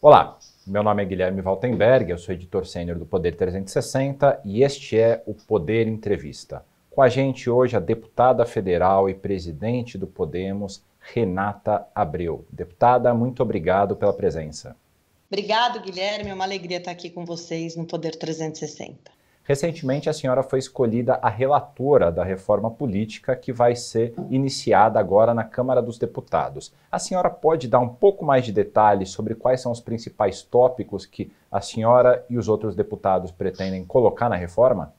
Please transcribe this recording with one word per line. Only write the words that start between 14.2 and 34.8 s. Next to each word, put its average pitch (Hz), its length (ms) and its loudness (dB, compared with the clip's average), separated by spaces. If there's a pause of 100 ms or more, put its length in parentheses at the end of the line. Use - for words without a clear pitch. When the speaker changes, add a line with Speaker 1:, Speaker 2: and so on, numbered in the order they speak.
Speaker 2:
Obrigado, 208 500 -2
Guilherme. 196 500 -8
É 190 40 -10
uma 190 120 -6
alegria 180 320 -8
estar 175 120 -10
aqui 175 180 -14
com 170 160 -12
vocês 165 520 -10
no 165 100 -8
Poder 165 300 -8
trezentos 160 440 -8
e 156 60 -8
sessenta. - 460 -16 (320)
Speaker 1:
Recentemente, 139 640 -2
a 151 40 -2
senhora 131 280 0
foi 131 200 -2
escolhida 120 540 0
a 123 140 0
relatora 127 840 2
da 85 100 -2
reforma 98 480 -2
política 110 640 -4
que - 180 -10
vai 120 220 4
ser 117 400 -2 (160)
iniciada 117 680 2
agora 107 340 4
na 113 80 -2
Câmara 123 400 0
dos 113 160 -8
Deputados. 73 720 -6 (200)
A - 40 -4
senhora 180 320 -2
pode 156 380 0
dar 123 140 4
um 123 80 0
pouco 196 360 2
mais 135 200 2
de 113 80 -8
detalhes 101 580 2
sobre 110 240 -6
quais 127 260 0
são 120 120 -6
os 117 80 -8
principais - 600 -4
tópicos 120 640 0
que - 280 -12 (180)
a 101 100 -2
senhora 123 680 4
e 120 80 -2
os 101 80 -2
outros 107 300 0
deputados 95 560 -2
pretendem 95 520 -6
colocar 120 440 2
na 104 80 -2
reforma? 90 640 0